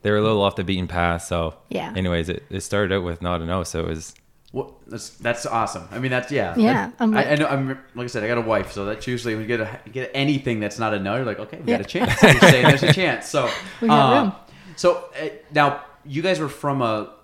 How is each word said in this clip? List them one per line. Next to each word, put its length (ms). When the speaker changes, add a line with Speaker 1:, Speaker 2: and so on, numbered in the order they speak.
Speaker 1:
they 80
were 60
a 40
little 220
off 120
the 80
beaten 240
path. 360
So 320
Speaker 2:
Yeah. 260
Speaker 1:
anyways, 340
it, 200
it 120
started 340
out 80
with 180
not 200
a 40
no. 180
So 180
it 60
was 260
Speaker 3:
Well, 240
that's, 260
that's 360
awesome. 440
I 60
mean, 140
that's, 200
yeah. 240
Speaker 2:
Yeah, 440
Speaker 3:
I, 40
Speaker 2:
I'm 100
Speaker 3:
I, 40
Speaker 2:
like 100
Speaker 3:
I 80
know, 120
I'm, 200
like 80
I 40
said, 160
I 40
got 100
a 40
wife, 300
so 140
that's 220
usually 260
when 80
you 60
get 140
a, 280
get 240
anything 460
that's 180
not 160
a 60
no, 160
you're 100
like, 140
"Okay, 180
we 80
got 140
Speaker 2:
Yeah. 0
Speaker 3:
a 60
chance." 360
You're 180
saying 160
there's 160
a 100
chance. 340
So, 220
Speaker 2:
<laughs> 160
We 60
got 260
Speaker 3:
uh, 80
Speaker 2:
room. 120
Speaker 3:
so, 300
uh, 100
now 300
you 160
guys 180
were 100
from 340
a 260